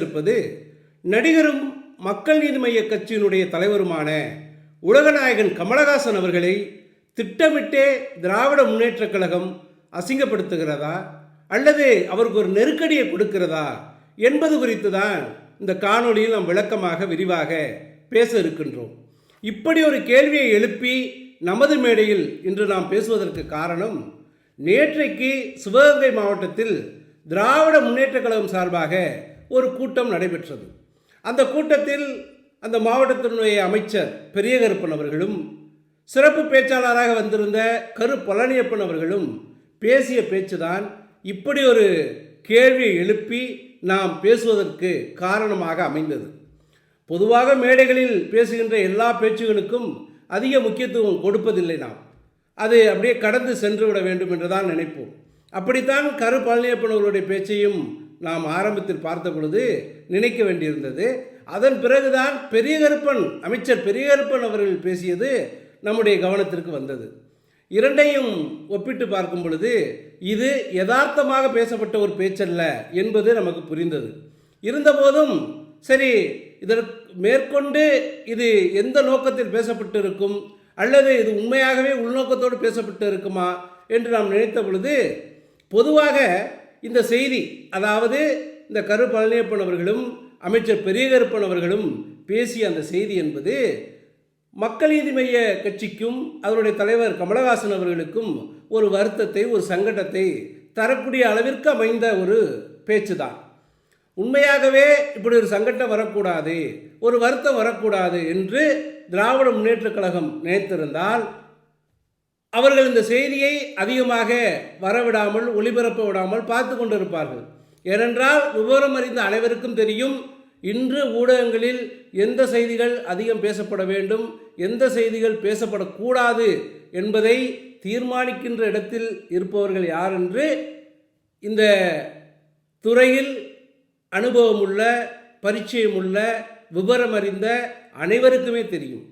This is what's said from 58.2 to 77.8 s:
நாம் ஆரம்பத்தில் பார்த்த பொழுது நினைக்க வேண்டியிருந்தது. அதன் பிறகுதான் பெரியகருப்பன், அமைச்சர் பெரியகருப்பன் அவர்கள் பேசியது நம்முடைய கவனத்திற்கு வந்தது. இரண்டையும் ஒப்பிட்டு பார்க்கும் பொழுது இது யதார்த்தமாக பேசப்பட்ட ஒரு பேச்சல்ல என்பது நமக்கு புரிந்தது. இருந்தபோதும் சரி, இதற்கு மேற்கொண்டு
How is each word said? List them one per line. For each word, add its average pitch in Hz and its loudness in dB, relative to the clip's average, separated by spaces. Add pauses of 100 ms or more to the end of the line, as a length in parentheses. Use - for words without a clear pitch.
நாம் 165 -4 (120)
ஆரம்பத்தில் 185 -4
பார்த்த 170 -6
பொழுது 156 -2 (520)
நினைக்க 233 0 (100)
வேண்டியிருந்தது. 156 -4 (500)
அதன் 247 2
பிறகுதான் 269 2 (200)
பெரியகருப்பன், 294 2 (240)
அமைச்சர் 240 -2
பெரியகருப்பன் 269 2
அவர்கள் 202 -2
பேசியது 180 -2 (560)
நம்முடைய 208 4
கவனத்திற்கு 180 -2
வந்தது. 131 -10 (640)
இரண்டையும் 269 2 (440)
ஒப்பிட்டு 233 -6
பார்க்கும் 175 -4
பொழுது 170 -2 (640)
இது 247 0 (300)
யதார்த்தமாக 269 2
பேசப்பட்ட 226 -2
ஒரு 196 -2
பேச்சல்ல 185 -2 (380)
என்பது 214 2
நமக்கு 170 -4
புரிந்தது. 151 -6 (520)
இருந்தபோதும் 277 4 (540)
சரி, 262 4 (520)
இதற்கு 226 -2 (300)
மேற்கொண்டு 277 2 (500)